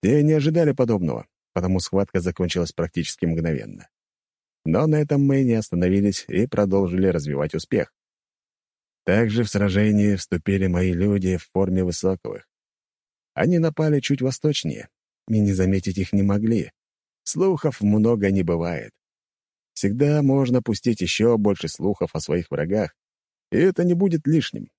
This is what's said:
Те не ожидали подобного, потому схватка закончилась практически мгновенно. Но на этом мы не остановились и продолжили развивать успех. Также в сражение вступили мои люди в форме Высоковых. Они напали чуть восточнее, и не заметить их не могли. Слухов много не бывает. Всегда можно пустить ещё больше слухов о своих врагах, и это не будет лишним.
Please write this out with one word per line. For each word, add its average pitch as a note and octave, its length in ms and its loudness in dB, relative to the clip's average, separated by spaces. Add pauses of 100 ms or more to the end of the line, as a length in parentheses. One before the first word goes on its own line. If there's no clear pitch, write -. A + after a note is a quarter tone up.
Те C#3 180 4
не D3+ 120 4
ожидали D#3 400 2
подобного, F#2 540 0 (260)
потому F#2 260 0
схватка G2 400 -2
закончилась F2 540 -2
практически E2 520 -4
мгновенно. D#2 600 -4 (800)
Но F#2+ 200 2
на D3+ 120 2
этом D3 280 2
мы C3+ 180 2
не A#2+ 100 2
остановились G2 760 0
и F#2 180 0
продолжили F#2+ 640 0
развивать D2 480 -2
успех. D#2+ 380 -4 (1120)
Также A2 400 2
в G#2 40 -6
сражение G#2 680 2
вступили F#2+ 500 -2
мои F2+ 240 0
люди F#2 460 0
в - 160 -12
форме F#2 320 0
Высоковых. - 600 -4 (880)
Они E3+ 260 2
напали D3+ 420 0
чуть C#3 200 -2
восточнее, C3 680 -4 (400)
и A2 100 2
не G2+ 140 2
заметить F#2 440 0
их F#2+ 140 -2
не G2+ 100 2
могли. G#2 520 0 (500)
Слухов D#3+ 580 -2
много G#2+ 480 2
не G2 140 2
бывает. E2 480 -4 (800)
Всегда C#3+ 480 0
можно C3+ 400 2
пустить A2+ 380 -2
ещё A2+ 380 2
больше G2+ 320 0
слухов F#2 440 -4
о D#2+ 60 -4
своих E2+ 320 -4
врагах, E2+ 420 -2 (600)
и - 40 2
это F3 280 2
не F3 80 2
будет E3+ 340 0
лишним. C#3 520 -2